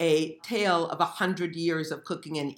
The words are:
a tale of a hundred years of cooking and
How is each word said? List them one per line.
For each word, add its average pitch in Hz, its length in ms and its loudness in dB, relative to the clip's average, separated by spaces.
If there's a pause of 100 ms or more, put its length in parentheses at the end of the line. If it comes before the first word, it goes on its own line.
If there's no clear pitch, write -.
a 160 380 4
tale 185 500 2
of 156 120 -4
a 170 60 4
hundred 175 480 -2
years 160 380 -2
of 143 120 -8
cooking 160 320 -6
and 143 220 -2